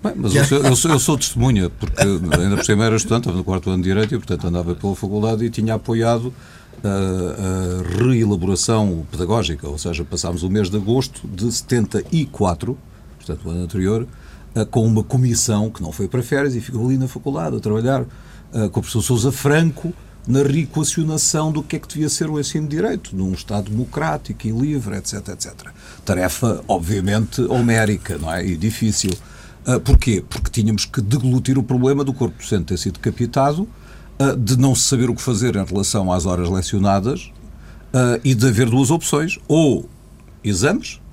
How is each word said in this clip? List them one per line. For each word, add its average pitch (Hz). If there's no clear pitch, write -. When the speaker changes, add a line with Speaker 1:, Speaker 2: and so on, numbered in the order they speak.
Speaker 1:
Bem, 220
mas 104
Speaker 2:
Que 135
Speaker 1:
eu 139
Speaker 2:
é -
Speaker 1:
sou, 139
eu 135
sou, 165
eu 143
sou 147
testemunha, 117
porque -
ainda 92
por 92
cima 107
era 110
estudante, 113
estava 90
no 92
quarto 95
ano 92
de 92
Direito 107
e, -
portanto, 90
andava 87
pela 98
faculdade 107
e 117
tinha 110
apoiado 117
a, 104
a 92
reelaboração 101
pedagógica, 85
ou 73
seja, 82
passámos 85
o 92
mês 98
de 104
agosto 117
de 104
setenta 110
e 160
quatro, 92
portanto, -
o -
ano 87
anterior, 98
eh, 110
com 113
uma 110
comissão 113
que -
não 80
foi -
para 123
férias 139
e 113
ficou 120
ali 131
na 131
faculdade 147
a 110
trabalhar, 113
eh, 107
com 113
o -
professor -
Sousa 123
Franco 160
na 135
reequacionação 156
do 151
que -
é -
que -
devia 151
ser 156
o 151
ensino 151
de 143
Direito, 202
num 92
Estado 101
democrático 143
e 107
livre, 120
et 98
cetera, 101
et -
cetera. -
Tarefa, 90
obviamente, 101
homérica, 110
não 80
é? 87
E 92
difícil. 107
Ah, 123
porquê? -
Porque -
tínhamos 107
que -
deglutir 127
o 131
problema 135
do 135
corpo 123
docente 92
ter 90
sido 90
decapitado, 139
ah, 135
de 123
não 131
se -
saber 123
o 120
que -
fazer 117
em 98
relação 98
às 90
horas 87
lecionadas, 98
ah, 127
e 131
de 117
haver 120
duas 127
opções: 160
ou 151
exames 107